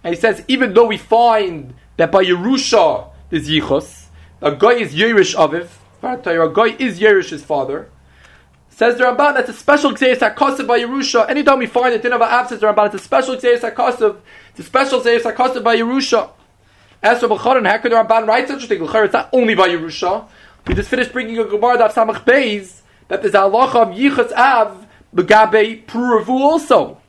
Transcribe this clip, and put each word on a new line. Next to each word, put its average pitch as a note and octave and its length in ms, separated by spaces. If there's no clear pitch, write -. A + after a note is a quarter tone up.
And F3 100
he E3+ 60
says, G#3+ 300
even B3+ 240
though A#3 140
we G#3+ 100
find G#3 760
that E3 160
by F#3+ 140
Yerusha F3+ 840
there's D3+ 200
Yichus, - 580
a C#3+ 100
Goy G3+ 240
is F#3 180
Yerush G3+ 420
Aviv, F3 340
a F3 460
Goy A3 280
is A3 220
Yerush G3+ 300
his D3 140
father, C#3 460
says A#3+ 280
the B3 60
Ramban, C#4 300
that's B3+ 160
a G#3+ 40
special C#4+ 380
Gzeis B3+ 280
HaKosav C4 480
by A#3+ 120
Yerusha. B3 480
Anytime C#4 300
we A#3+ 80
find B3 300
a - 20
din B3 160
of A#3 80
a A3+ 100
Av, B3 160
says A3 120
the G#3+ 80
Ramban, G#3 180
it's G3+ 100
a F#3+ 40
special C4 360
Gzeis A#3+ 260
HaKosav, A3+ 580
it's - 80
a E3+ 40
special C4+ 380
Gzeis A#3 200
HaKosav B3 420
by A#3 120
Yerusha. A#3 540
As A#3+ 180
for A#3+ 80
B'chorin, A3 400
how G#3+ 120
could A#3+ 120
the A#3 40
Ramban A3 320
write B3+ 200
such C4+ 160
a A3+ 40
thing? F3 160
L'chayr, D#3 220
it's G3 80
not - 200
only A3+ 220
by F#3 140
Yerusha. F3 580
We F3+ 60
just G3 160
finished B3 240
bringing A#3 240
a A3 80
Gemara G#3+ 320
Daf A3 160
Samach A3+ 320
Beis A3+ 560
that G3 140
there's F#3+ 120
a G3+ 40
halacha A3 380
of G3 200
Yichus B3+ 380
Av A#3+ 520
Begabe G#3+ 680
Puravu A#3 420
also. C4 800